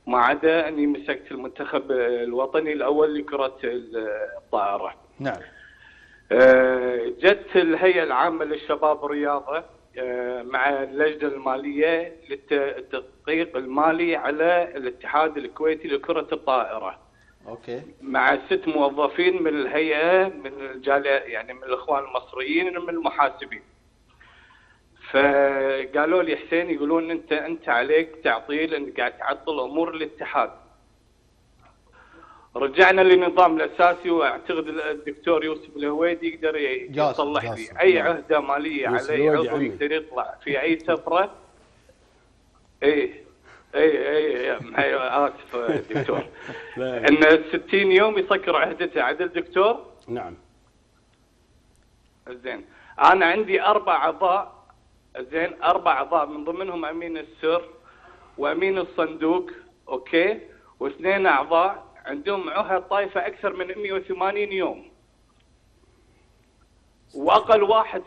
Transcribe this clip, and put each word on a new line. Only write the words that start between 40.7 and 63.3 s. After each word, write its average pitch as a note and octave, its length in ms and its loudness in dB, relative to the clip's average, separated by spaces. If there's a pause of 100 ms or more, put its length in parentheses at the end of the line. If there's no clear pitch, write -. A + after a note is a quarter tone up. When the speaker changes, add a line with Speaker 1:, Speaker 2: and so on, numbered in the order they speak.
Speaker 1:
سفرة. E3+ 560 0 (1500)
إي، C#3+ 300 2 (640)
إي، D3 340 2
إي، C#3+ 440 -2
إي، A2+ 80 -6
محي-، C3+ 360 -2
آسف، C3 600 -2 (360)
دكتور. A#2+ 300 -2 (300)
Speaker 3:
<laughs> - 240 -16
لا. B2+ 320 -2
Speaker 1:
إن D#3 400 6
ستين G3 440 0
يوم G#3 260 4
يسكر F#3 380 0
عهدته، E3 460 0
عدل D#3 260 -2
دكتور؟ F3+ 560 0 (240)
Speaker 3:
نعم. G#2 260 -10 (1900)
Speaker 1:
زين، B2 360 -10 (400)
أنا F3+ 220 8
عندي F#3+ 360 2
أربع G3 340 2
أعضاء، E3+ 680 -2 (540)
زين، D#3+ 440 -6
أربع E3+ 300 4
أعضاء C#3+ 340 0
من D3 180 -10
ضمنهم F3 400 -6
أمين E3 340 -8
السر D#3+ 460 -2 (720)
وأمين E3+ 400 0
الصندوق، E3 720 -2 (380)
أوكي؟ E3+ 520 0 (400)
واثنين F3+ 460 -2
أعضاء E3 600 2 (200)
عندهم E3 440 -6
عهد F#3+ 320 -2
طايفة G3 440 -2
أكثر G3 300 -6